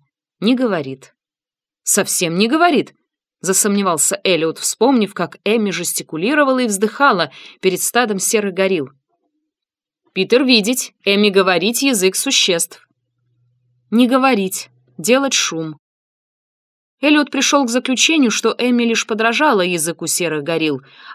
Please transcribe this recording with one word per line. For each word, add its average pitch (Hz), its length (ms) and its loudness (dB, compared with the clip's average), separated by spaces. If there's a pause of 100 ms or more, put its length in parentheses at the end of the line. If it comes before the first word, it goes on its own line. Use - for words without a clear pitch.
(400)
«Не 240 160 2
говорит». 165 580 -6 (680)
«Совсем 175 540 -2
не 220 100 2
говорит?» 311 440 2 (500)
засомневался 190 840 0
Элиот, 160 340 0
вспомнив, 226 540 0
как - 320 -8
Эмми 208 260 0
жестикулировала 220 920 -2
и 247 60 0
вздыхала 208 640 0 (300)
перед 180 220 0
стадом 226 360 -2
серых 202 360 -2
горилл. 185 340 -2 (1300)
«Питер 214 300 2
видеть, 247 500 0 (100)
Эмми 202 240 2
говорить 190 540 2
язык 190 340 0
существ». - 720 -2 (1040)
«Не 240 160 4
говорить, 247 640 0 (260)
делать 254 380 0
шум». 160 420 -4 (1200)
Элиот 294 300 2
пришёл 277 360 0
к 226 40 -4
заключению, 254 600 2
что 220 260 -2
Эмми 240 280 0
лишь 226 220 -2
подражала 226 560 0
языку 170 440 -4
серых 156 380 -4
горилл, 156 380 -2 (320)